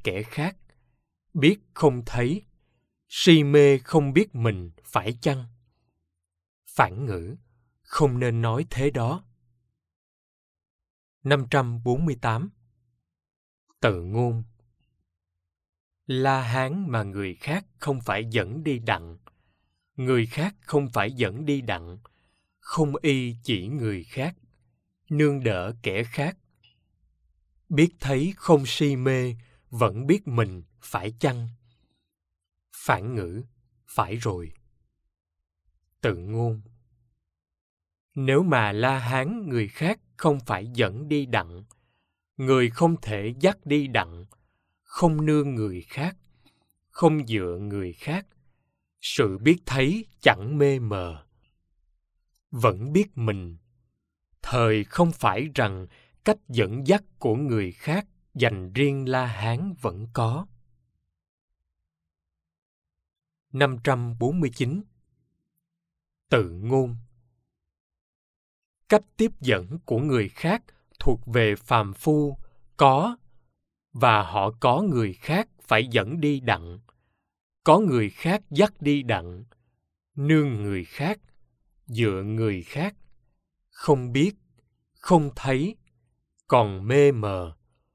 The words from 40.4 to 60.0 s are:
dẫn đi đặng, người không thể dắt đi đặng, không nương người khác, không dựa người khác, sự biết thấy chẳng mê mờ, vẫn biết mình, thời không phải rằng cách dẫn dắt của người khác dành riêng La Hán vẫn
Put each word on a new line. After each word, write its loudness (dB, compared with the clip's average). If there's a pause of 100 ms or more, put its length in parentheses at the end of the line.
dẫn -2
đi 0
đặng, -4 (760)
người 2
không 2
thể -6
dắt 2
đi 0
đặng, -4 (580)
không 0
nương 2
người -4
khác, -8 (720)
không 2
dựa -4
người -6
khác, -8 (760)
sự -2
biết 4
thấy 0 (160)
chẳng 2
mê 4
mờ, -6 (1300)
vẫn -2
biết 4
mình, -4 (840)
thời 2
không 0
phải -2
rằng -2 (380)
cách 2 (100)
dẫn -2
dắt 4 (160)
của 0
người -2
khác -4 (260)
dành -2
riêng 0
La 0
Hán -4
vẫn -6